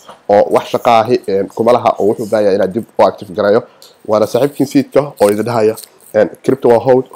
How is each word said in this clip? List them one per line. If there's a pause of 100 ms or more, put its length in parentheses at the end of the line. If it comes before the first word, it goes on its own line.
(300)
oo
wax
shaqo
ahi,
een,
kuma
laha
oo
wuxuu
u
baahan
yahay
inaad
dib (140)
u
active
garayo. (440)
Waana
saaxiibkiin
Seedka (200)
oo
idin
dhahaya, (380)
een, (140)
crypto
waa
hawd, (100)